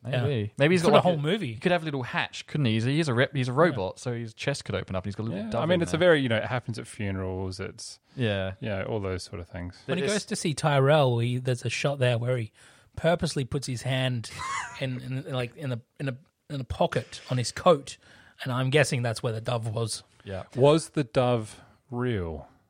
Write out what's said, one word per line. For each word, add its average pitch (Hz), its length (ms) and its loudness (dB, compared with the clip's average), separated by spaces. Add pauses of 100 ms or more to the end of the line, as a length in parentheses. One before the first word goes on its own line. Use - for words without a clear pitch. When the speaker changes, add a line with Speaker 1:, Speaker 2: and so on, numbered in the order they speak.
Speaker 1:
Yeah. 127 160 0
Speaker 2:
Maybe. 117 360 0
Maybe 156 160 6
he's 175 80 4
Speaker 1:
For 170 40 4
Speaker 2:
got, 160 40 8
Speaker 1:
the 147 60 6
Speaker 2:
like, 151 60 8
Speaker 1:
whole 180 120 4
Speaker 2:
a 156 40 -2
Speaker 1:
movie. 151 360 -2
Speaker 2:
He 107 40 -12
could 175 140 2
have 175 100 2
a - 20 -10
little 139 200 -2
hatch, - 420 -4
couldn't 147 200 0
he? 110 80 4
He's 113 120 2
a, 131 40 2
he's 156 180 2
a 123 60 2
rep-, 127 200 2
he's 127 140 0
a 127 40 -4
Speaker 1:
Yeah. 123 60 0
Speaker 2:
robot, 131 400 2
so 127 160 -6
his 117 180 -8
chest - 320 -4
could 101 100 -6
open 92 200 -4
up 92 100 -2
and 104 40 -4
he's 98 80 -6
got 107 80 -4
a 113 60 -4
little 190 140 -6
Speaker 3:
Yeah, 226 60 -8
Speaker 2:
dove 117 120 0
Speaker 3:
I 156 40 0
mean, 170 100 4
Speaker 2:
in 175 60 2
Speaker 3:
it's 170 100 -2
Speaker 2:
there. 165 60 0
Speaker 3:
a - 20 2
very, 170 220 8
you 127 60 0
know, 113 80 2
it 107 80 0
happens 113 340 -4
at 120 80 -12
funerals. 95 760 -4
It's, - 380 -12 (180)
Speaker 2:
Yeah. 98 440 0
Speaker 3:
you 117 80 -6
know, 95 160 -2
all 113 160 -4
those 92 240 -4
sort 95 160 -12
of 90 80 -12
things. 90 280 -10 (100)
Speaker 1:
When 131 120 -2
he 139 60 -2
Speaker 2:
It's 185 80 0
Speaker 1:
goes 208 140 -2
to 214 100 -6
see 160 180 -2
Tyrell, 139 640 4
he, 123 200 0
there's 127 260 -4
a 117 60 -2
shot 143 280 -2
there 123 200 2
where 123 180 0
he 113 160 -6 (420)
purposely 160 500 0
puts 135 220 -6
his 123 160 -6
hand 127 480 -2 (240)
Speaker 2:
<laughs> - 260 -8
Speaker 1:
in, 127 200 -4
in, 131 320 -6
like, 123 240 -4
in 139 160 -4
a, 117 80 -4 (180)
in 139 120 -4
a, 123 60 -8 (340)
in 143 100 -6
a 127 40 -6
pocket - 560 -2 (100)
on 127 60 0
his 123 160 -2
coat, - 460 2 (460)
and 131 80 -2
I'm 131 180 0
guessing 143 320 4
that's 117 200 -2
where 120 100 -2
the 110 80 -4
dove 117 340 -4
was. 113 300 -4 (200)
Speaker 2:
Yeah. 95 200 -8 (100)
Speaker 3:
Was 143 360 6
the 156 140 -2
dove 123 560 0 (300)
real? 104 560 -4 (240)